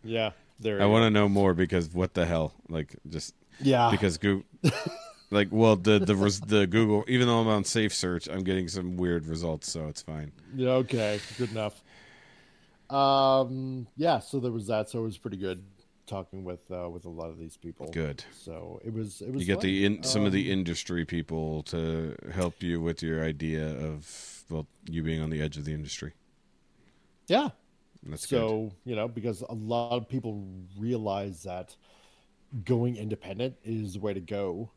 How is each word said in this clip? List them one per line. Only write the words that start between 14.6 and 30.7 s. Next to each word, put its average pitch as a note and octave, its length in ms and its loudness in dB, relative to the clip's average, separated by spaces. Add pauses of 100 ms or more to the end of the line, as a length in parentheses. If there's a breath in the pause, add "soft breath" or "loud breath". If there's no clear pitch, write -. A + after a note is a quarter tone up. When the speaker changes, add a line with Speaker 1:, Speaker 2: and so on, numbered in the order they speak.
Speaker 1:
that, G#2+ 240 -2
so A#2+ 100 -6
it A2+ 40 -2
was A2 120 -6
pretty G2 220 -8
good F#2 260 -4 (420)
talking F#2+ 380 -10
with, F2+ 160 -10 (100)
uh, F2+ 200 -6
with E2+ 160 -12
a - 20 -12
lot E2 220 -10
of E2 80 -16
these E2 180 -14
people. D#2+ 340 -12
Speaker 2:
Good. D#2 320 -4 (100)
Speaker 1:
So E2 520 -14
it A2 80 -8
was, G#2+ 300 -8
it A2+ 100 -10
was F#2 80 -4
Speaker 2:
You F2+ 60 -2
get G2 160 2
the G2 240 4
Speaker 1:
fun. G#2 120 4
Speaker 2:
in-, - 40 -12
some G#2 240 2
of G2 60 4
the F#2+ 200 2
Speaker 1:
Um, F#2+ 60 2
Speaker 2:
industry E2+ 480 -2
people D#2 580 -4
to D#2+ 500 -4 (200)
help F2+ 280 -2
you E2+ 200 0
with E2 200 -2
your D#2+ 220 -2
idea D#2 420 -2 (120)
of, - 720 -10
well, D#2 160 -6 (240)
you D#2+ 120 -2
being D#2+ 200 -2
on D#2 80 -2
the D#2 100 -2
edge D2+ 160 -4
of D2 80 -8
the D2+ 80 -6
industry. D2+ 400 -8 (1160 soft breath)
Speaker 1:
Yeah. B3+ 220 4 (520)
Speaker 2:
That's - 260 -10
Speaker 1:
So, A2 360 2 (200)
Speaker 2:
good. B2 60 -8
Speaker 1:
you A#2 60 -2
know, A2 120 -2
because A2+ 400 -4
a A#2+ 60 -8
lot A#2+ 420 -2
of A2+ 100 -4
people A2 380 -6 (320)